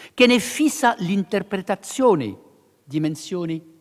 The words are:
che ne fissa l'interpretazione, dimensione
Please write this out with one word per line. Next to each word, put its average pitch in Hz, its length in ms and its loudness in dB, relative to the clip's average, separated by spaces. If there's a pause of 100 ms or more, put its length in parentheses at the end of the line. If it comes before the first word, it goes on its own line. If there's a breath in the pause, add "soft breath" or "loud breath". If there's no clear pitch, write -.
(140)
che 247 120 6
ne 247 140 4
fissa - 600 0
l'interpretazione, 190 1400 0 (480)
dimensione 156 760 -6 (200)